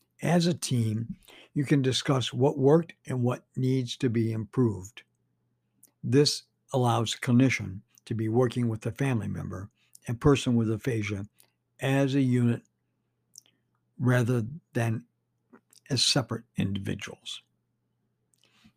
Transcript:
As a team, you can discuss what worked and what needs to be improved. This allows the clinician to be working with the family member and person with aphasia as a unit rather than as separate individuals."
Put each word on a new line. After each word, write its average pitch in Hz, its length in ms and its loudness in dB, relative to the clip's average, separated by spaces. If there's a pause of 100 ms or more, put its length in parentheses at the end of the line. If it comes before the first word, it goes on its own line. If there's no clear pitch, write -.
(200)
As 165 260 2
a 170 80 0
team, 113 600 -2 (380)
you 147 100 -2
can 143 160 2
discuss 127 540 0
what 139 240 2
worked 156 340 4 (140)
and 127 160 -2
what 123 240 -2 (100)
needs 131 420 -2
to 131 120 0
be 113 220 0
improved. 107 720 -2 (1040)
This 139 360 4 (320)
allows 120 380 2
the - 60 -10
clinician 117 600 2 (240)
to - 100 -8
be 110 140 -2
working 120 400 0
with 110 140 -6
the 107 100 -6
family 123 340 -2
member 95 440 -10 (360)
and 120 140 -6
person 131 340 4
with 110 160 2
aphasia 104 560 -4 (540)
as 135 340 0
a 143 60 2
unit 123 420 2 (1400)
rather 123 480 2 (280)
than 117 320 -2 (800)
as 120 160 0
separate - 400 -2 (140)
individuals." - 840 -6 (1300)